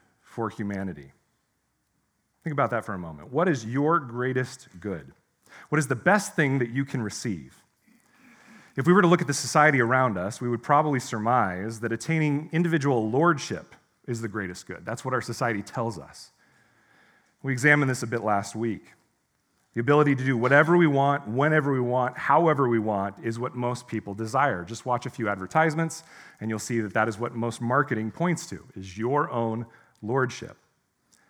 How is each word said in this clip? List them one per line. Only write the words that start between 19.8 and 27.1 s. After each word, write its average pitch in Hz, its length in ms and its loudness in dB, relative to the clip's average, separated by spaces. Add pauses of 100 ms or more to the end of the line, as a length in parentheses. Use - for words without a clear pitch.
to 127 100 -2
do 135 100 2
whatever 143 400 6
we 175 120 8
want, 139 400 2
whenever 143 440 2
we 135 80 2
want, 123 380 0
however 147 500 4
we 117 120 2
want 101 440 -2
is 113 160 -4
what 123 160 -8
most 123 320 -4
people 101 280 -8
desire. 110 500 -2
Just 110 200 -12
watch 123 200 -2
a 131 40 -8
few 107 200 -4
advertisements, 156 720 -2 (380)
and 107 80 -6
you'll 110 100 -4
see 117 220 -2
that 104 120 -4
that 110 140 2
is 107 100 -4